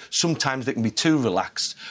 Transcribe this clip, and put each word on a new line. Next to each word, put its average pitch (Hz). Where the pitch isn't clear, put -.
sometimes 135
they 127
can 117
be 110
too 156
relaxed, 95